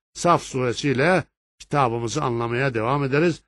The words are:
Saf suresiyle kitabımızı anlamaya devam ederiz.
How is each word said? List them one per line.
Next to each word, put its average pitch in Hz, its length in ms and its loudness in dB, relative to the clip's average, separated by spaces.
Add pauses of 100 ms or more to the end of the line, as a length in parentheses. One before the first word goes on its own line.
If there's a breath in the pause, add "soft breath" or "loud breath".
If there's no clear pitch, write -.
(140)
Saf 170 300 2
suresiyle 135 800 0 (360)
kitabımızı 117 640 -2
anlamaya 120 500 -2
devam 123 300 0
ederiz. 143 440 0